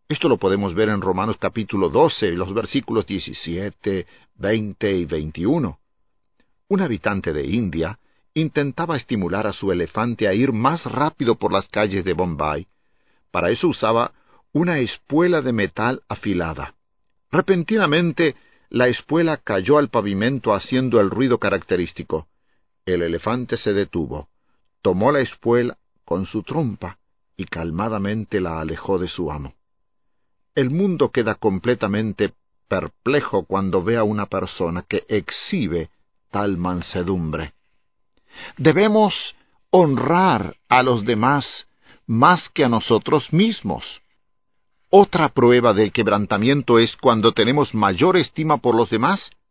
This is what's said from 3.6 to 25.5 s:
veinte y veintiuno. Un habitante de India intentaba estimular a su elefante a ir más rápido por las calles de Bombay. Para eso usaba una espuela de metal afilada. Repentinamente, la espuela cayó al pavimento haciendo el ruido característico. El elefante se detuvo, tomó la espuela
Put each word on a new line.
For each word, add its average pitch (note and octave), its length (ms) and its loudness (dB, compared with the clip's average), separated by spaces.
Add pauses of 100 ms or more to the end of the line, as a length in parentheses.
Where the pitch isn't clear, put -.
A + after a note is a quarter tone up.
veinte G#2 580 -2
y F2+ 120 0
veintiuno. D#2+ 720 -4 (880)
Un G3 140 0
habitante G2+ 520 -2
de C#2+ 140 -4
India F2+ 500 -2 (360)
intentaba D3+ 640 -2
estimular G2+ 500 -2
a G2 60 -4
su F#2+ 180 -2
elefante G#2+ 560 -2
a F#2+ 60 2
ir B2 200 2
más C3+ 320 0
rápido B2+ 500 -2
por G#2 160 -2
las F#2+ 180 0
calles G2 360 -2
de F#2 80 0
Bombay. D#2 540 -2 (640)
Para E2+ 180 0
eso A#2+ 180 0
usaba A#2 440 0 (420)
una E3 260 0
espuela D#3 640 0
de B2+ 120 -2
metal A2 540 -2
afilada. E2 680 -4 (560)
Repentinamente, E3+ 1040 0 (340)
la B2 180 2
espuela D#3 500 0
cayó G#2 400 2
al D3 120 2
pavimento A2 640 0
haciendo A#2+ 460 2
el G2+ 100 4
ruido A#2 280 0
característico. F2+ 920 -4 (580)
El F2 160 0
elefante A2 560 -4
se G#2 160 -2
detuvo, E2 560 -4 (520)
tomó G2 300 2
la C#3+ 80 2
espuela A#2+ 580 0 (260)